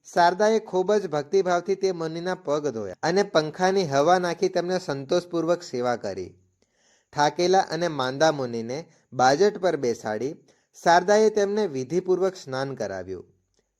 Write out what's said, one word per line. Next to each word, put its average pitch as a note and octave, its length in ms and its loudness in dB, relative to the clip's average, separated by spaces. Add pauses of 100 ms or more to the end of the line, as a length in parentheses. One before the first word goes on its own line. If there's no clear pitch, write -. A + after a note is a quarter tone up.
(140)
શારદાએ F#3+ 440 4
ખૂબ F#3 340 -2
જ F#3+ 180 0
ભક્તિભાવથી F3 640 0
તે F#3+ 180 -2
મુનિના E3+ 420 -6
પગ D3 340 -4
ધોયા G#2 340 -8
અને F3 200 2
પંખાની F#3 640 0
હવા D3 320 4
નાખી F3+ 300 -2
તેમને F3+ 300 -2
સંતોષપૂર્વક E3+ 840 -2
સેવા B2 340 -2
કરી. F#2+ 380 -10 (800)
થાકેલા F3 480 2
અને E3+ 280 -2
માંદા C#3 440 2
મુનિને B2 560 -6 (240)
બાજટ D3 460 4
પર F3 180 0
બેસાડી A#2+ 600 -4 (460)
શારદાએ F#3+ 480 4
તેમને G#3 360 0
વિધિપૂર્વક F3+ 680 -2
સ્નાન C3+ 400 -6
કરાવ્યું. F#2+ 500 -8 (560)